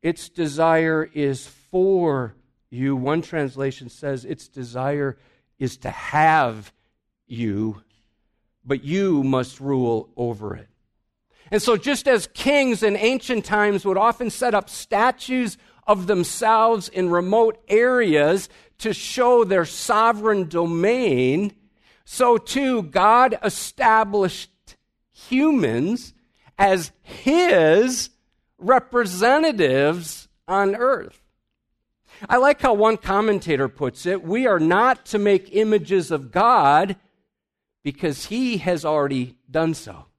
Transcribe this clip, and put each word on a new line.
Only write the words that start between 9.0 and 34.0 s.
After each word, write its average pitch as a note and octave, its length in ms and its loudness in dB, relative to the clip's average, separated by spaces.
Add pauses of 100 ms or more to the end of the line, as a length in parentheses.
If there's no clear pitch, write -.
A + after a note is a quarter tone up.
must C3 380 -4
rule B2+ 560 -2
over A2 360 -8
it." - 140 -18 (840)
And G#3 120 0
so A3+ 160 2
just C#4 320 -2
as A3+ 240 2
kings C4 500 0
in G#3 140 0
ancient B3 480 -2
times G#3 400 0
would F#3+ 120 0
often A3+ 320 0
set A#3+ 240 -2
up G3 160 -2
statues B3 880 -2 (300)
of F#3+ 200 0
themselves A3 800 0
in F#3 200 -2
remote G3+ 480 2 (120)
areas G3 800 2 (300)
to A3 140 -4
show A#3+ 520 2
their F3+ 200 0
sovereign G#3+ 840 0
domain, E3+ 1040 0 (580)
so A#3+ 260 2
too B3+ 460 -2
God G#3+ 580 2
established G#3 1300 -2 (380)
humans A#3 1000 0 (440)
as F#3+ 340 2 (100)
his A#3+ 1080 2 (480)
representatives F#3+ 1700 0 (180)
on G3 300 0
earth. A#3+ 480 -4 (1040)
I - 80 2
like C#4 240 4
how B3+ 140 2
one G#3+ 240 2
commentator F#3+ 720 -2
puts C3+ 360 -8